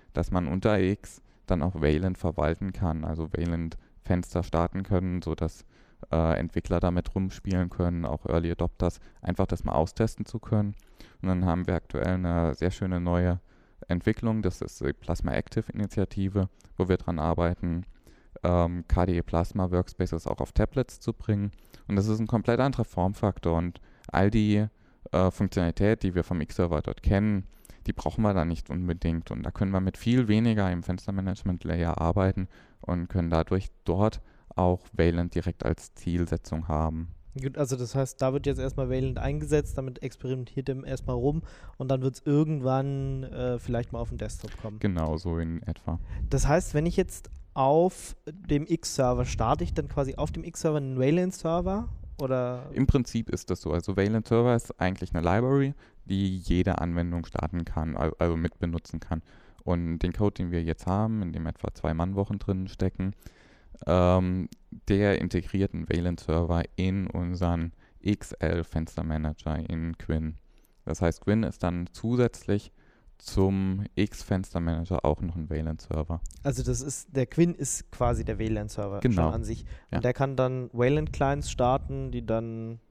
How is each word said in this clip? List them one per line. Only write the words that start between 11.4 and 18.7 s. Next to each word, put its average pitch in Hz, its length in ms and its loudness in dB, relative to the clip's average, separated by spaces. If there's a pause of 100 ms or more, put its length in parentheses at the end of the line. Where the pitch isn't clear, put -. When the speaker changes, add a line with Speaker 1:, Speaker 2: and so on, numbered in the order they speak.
Speaker 1:
haben 87 220 2
wir 90 80 2
aktuell 85 400 0
eine 85 400 2
sehr 90 160 0
schöne 92 280 -2
neue 87 400 2 (480)
Entwicklung, 110 540 0
das 92 200 -2
ist - 200 -10
die 69 120 0
Plasma - 380 -4
Active - 400 -2
Initiative, 98 800 0 (260)
wo 92 140 2
wir 90 80 6
dran 85 200 -2
arbeiten, 85 680 0 (580)
ähm, 87 440 2